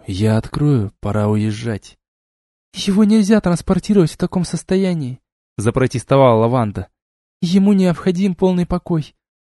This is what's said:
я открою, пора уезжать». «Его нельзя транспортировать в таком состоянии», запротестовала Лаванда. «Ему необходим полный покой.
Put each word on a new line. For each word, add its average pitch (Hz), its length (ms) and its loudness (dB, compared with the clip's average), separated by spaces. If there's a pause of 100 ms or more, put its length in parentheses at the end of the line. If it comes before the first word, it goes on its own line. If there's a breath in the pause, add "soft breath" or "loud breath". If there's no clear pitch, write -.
я 107 300 0
открою, 131 640 0
пора 104 280 -2
уезжать». 107 680 -4 (800)
«Его 196 300 0
нельзя 214 360 4
транспортировать 180 720 0
в - 60 -18
таком 180 260 -4
состоянии», 170 760 -4 (360)
запротестовала 123 840 2
Лаванда. 113 480 -2 (520)
«Ему 190 320 2
необходим 185 640 0
полный 180 320 0
покой. 170 480 -4 (280)